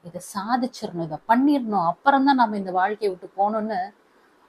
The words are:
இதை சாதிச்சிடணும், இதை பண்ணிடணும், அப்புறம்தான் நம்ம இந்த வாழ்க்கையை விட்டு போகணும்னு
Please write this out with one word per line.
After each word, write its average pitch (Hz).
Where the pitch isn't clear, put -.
இதை 175
சாதிச்சிடணும், 202
இதை 151
பண்ணிடணும், 240
அப்புறம்தான் 269
நம்ம 214
இந்த 185
வாழ்க்கையை 196
விட்டு 180
போகணும்னு 214